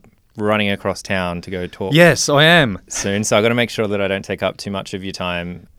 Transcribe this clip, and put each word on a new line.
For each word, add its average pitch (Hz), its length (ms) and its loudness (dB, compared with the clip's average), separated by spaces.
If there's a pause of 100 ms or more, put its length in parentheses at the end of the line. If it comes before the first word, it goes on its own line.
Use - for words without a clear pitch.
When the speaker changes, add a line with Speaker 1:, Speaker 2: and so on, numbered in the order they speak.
(360)
Speaker 1:
running 104 340 0
across 98 300 -4
town 90 420 -4
to - 80 -16
go 90 160 -6
talk 98 280 -4
Speaker 2:
Yes, 160 340 4
I 143 160 4
am. 151 340 4 (100)
Speaker 1:
soon, 101 360 -2
so 113 140 4
I 104 40 4
gotta 117 120 2
make 120 160 0
sure 110 160 -2
that 101 140 -2
I 98 80 0
don't 95 160 -4
take 98 180 -8
up 95 140 -2
too - 140 -10
much 98 240 -8
of 95 100 -8
your 95 80 -8
time. 87 560 -8 (100)